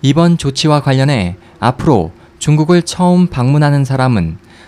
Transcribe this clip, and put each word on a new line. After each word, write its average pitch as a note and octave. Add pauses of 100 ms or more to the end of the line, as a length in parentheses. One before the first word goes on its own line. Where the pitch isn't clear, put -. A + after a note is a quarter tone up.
이번 E3
조치와 D3
관련해 C3 (220)
앞으로 A2 (260)
중국을 D#3
처음 F3+
방문하는 C#3+
사람은 B2 (300)